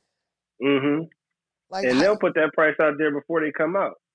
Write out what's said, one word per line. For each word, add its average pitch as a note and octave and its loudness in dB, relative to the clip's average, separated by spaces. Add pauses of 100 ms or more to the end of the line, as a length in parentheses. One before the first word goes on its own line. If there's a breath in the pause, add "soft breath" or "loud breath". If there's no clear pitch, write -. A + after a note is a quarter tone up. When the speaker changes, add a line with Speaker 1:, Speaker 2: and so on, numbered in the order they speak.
(600)
Speaker 1:
Mm-hmm. C#3+ 0 (640)
Speaker 2:
Like, F#3+ -6
Speaker 1:
And B2+ 2
Speaker 2:
how C3+ 4
Speaker 1:
they'll G#3 4
put F3 -2
that D#3 0
price D#3 2
out D3+ 2
there D3+ 0
before D#3 -4
they D3+ -2
come D#3 -2
out. F3 -2 (200)